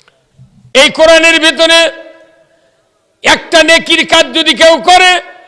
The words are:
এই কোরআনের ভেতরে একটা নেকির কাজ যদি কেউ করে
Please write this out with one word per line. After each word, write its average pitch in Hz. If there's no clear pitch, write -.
এই 277
কোরআনের 320
ভেতরে 330
একটা 311
নেকির 330
কাজ 320
যদি 320
কেউ 320
করে 359